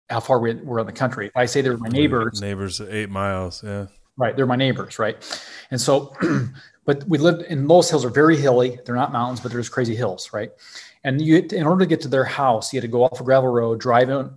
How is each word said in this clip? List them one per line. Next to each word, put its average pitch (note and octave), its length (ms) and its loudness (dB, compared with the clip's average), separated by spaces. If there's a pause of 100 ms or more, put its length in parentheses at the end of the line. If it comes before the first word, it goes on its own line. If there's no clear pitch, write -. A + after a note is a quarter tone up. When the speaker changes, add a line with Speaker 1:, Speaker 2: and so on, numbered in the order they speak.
Speaker 1:
how A2+ 100 -4
far B2+ 200 2
we A#2 160 -2
were A#2+ 240 -6
in A2 80 -2
the G#2 40 -12
country. A2+ 360 -4
If A#2 100 -14
I B2 80 2
say C#3 160 0
they B2+ 80 0
were A#2+ 80 -2
my A2+ 120 -8
neighbors A#2 520 0
Speaker 2:
Neighbors G2 400 -6
eight G#2+ 280 -6
miles, G2 540 -4
yeah. G2+ 240 -8 (300)
Speaker 1:
Right, A#2 180 -2
they're C3 120 0
my B2 80 0
neighbors, A#2+ 420 -2
right? G#2+ 180 -2 (540)
And B2+ 100 -4
so, C#3+ 420 0
<clears throat> C#3 280 0 (360)
but C#3+ 220 0
we D#3 120 2
lived E3 240 2
in, C#3+ 240 -4
Loess E3+ 240 6
Hills C#3+ 120 2
are B2 60 -2
very D#3 260 6
hilly. B2+ 500 2
They're A#2+ 100 -4
not B2+ 160 0
mountains, B2 300 -4
but A#2+ 100 -8
they're A#2+ 100 -4
just A2+ 100 -10
crazy A#2 240 -2
hills, G#2+ 380 -6
right? G#2+ 160 -6 (540)
And C#3 180 -2
you, D#3 160 6 (140)
in D3+ 160 0
order F#3 180 4
to - 20 2
get D#3 140 0
to C#3 60 -10
their C3 180 2
house, B2+ 480 0
you C3+ 40 -4
had A#2+ 40 -2
to A#2 100 -4
go A#2+ 120 4
off - 180 0
a - 20 -10
gravel C3 280 4
road, A#2 280 0
drive B2 300 4
a, C3+ 280 -4